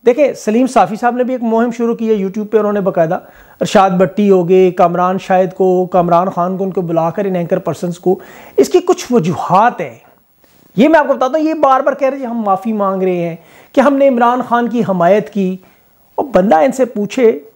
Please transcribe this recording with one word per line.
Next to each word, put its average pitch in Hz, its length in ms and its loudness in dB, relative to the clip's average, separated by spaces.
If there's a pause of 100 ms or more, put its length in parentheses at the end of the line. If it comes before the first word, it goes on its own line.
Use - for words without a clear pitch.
देखें, 254 280 2
सलीम 233 340 0
साफ़ी 208 280 0
साहब 247 220 -2
ने 247 60 -2
भी 254 120 -2
एक 240 60 -6
मुहिम 226 300 0
शुरू 233 240 -2
की 226 140 -6
है 196 180 0
YouTube 208 240 -8
पे, 226 60 0
उन्होंने 208 240 0
बाकायदा 180 340 0 (460)
अरशाद 190 360 2
भट्टी 202 300 0
हो 190 160 4
गए, 185 280 4
कामरान 180 460 0
शाहिद 185 360 0
को, 185 320 0
कामरान 175 440 2
खान 180 280 -4
को, 190 60 -6
उनको 190 180 -4
बुलाकर 165 460 -2
इन 185 80 -4
एंकर 175 240 -2
पर्सन्स 175 380 -6
को, - 240 -2 (380)
इसकी 349 200 2
कुछ - 320 -2
वजूहात 185 680 0
हैं। 120 200 -12 (760)
ये 254 100 4
मैं 320 120 6
आपको 269 140 0
बताता 262 240 -2
हूँ, 311 100 0
ये 320 60 -2
बार 277 280 2
बार 277 120 0
कह 269 140 -2
रहे 277 120 -4
हैं, 254 80 -8
"हम 233 160 -6
माफ़ी 202 300 -2
मांग 196 300 -2
रहे 185 140 0
हैं 170 260 -6 (320)
कि 269 60 4
हमने 277 260 2
इमरान 240 340 2
खान 240 260 -2
की 226 140 -4
हमायत 190 480 2
की।" 185 300 -4 (600)
और - 60 -4
बंदा 233 360 2
इनसे 262 240 0
पूछे 233 720 -2